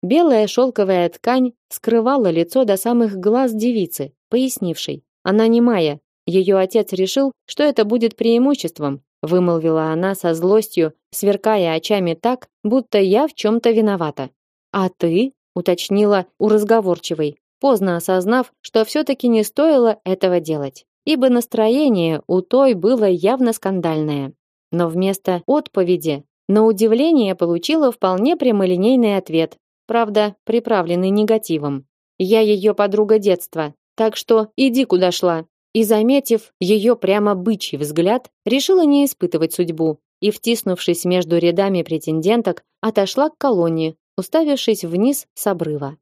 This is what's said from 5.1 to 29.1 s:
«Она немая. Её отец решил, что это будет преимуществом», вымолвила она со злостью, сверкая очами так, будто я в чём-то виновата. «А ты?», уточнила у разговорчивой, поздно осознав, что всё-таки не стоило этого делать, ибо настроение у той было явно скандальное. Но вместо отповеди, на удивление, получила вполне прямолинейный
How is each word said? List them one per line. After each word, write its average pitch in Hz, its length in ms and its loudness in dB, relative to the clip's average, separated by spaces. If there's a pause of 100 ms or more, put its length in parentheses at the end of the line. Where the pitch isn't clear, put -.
«Она 214 240 2
немая. 226 500 2 (280)
Её 190 320 2
отец 190 340 0
решил, 202 400 -2 (140)
что - 160 -4
это 277 220 2
будет 226 320 0
преимуществом», 226 840 -2 (200)
вымолвила 160 720 0
она 185 220 -2
со 170 200 -2
злостью, 175 600 0 (160)
сверкая 202 640 0
очами 175 400 -2
так, 247 340 -4 (140)
будто 220 360 0
я 202 280 2
в - 80 -8
чём-то 233 360 0
виновата. 190 600 -2 (420)
«А 190 160 0
ты?», 180 440 -2 (220)
уточнила 190 720 0 (120)
у 214 100 0
разговорчивой, 190 880 0 (220)
поздно 196 360 2
осознав, 190 640 -2
что - 240 0
всё-таки 269 440 -2
не 226 140 2
стоило 254 640 2
этого 185 360 0
делать, 151 460 -8 (180)
ибо 269 240 2
настроение 226 960 0
у 185 140 0
той 254 340 2
было 214 300 0
явно 208 480 2
скандальное. 156 800 -4 (380)
Но 170 180 0
вместо 185 580 -2
отповеди, 175 760 -2 (240)
на 214 160 4
удивление, 226 680 2
получила 180 560 0
вполне 208 460 0
прямолинейный 208 800 2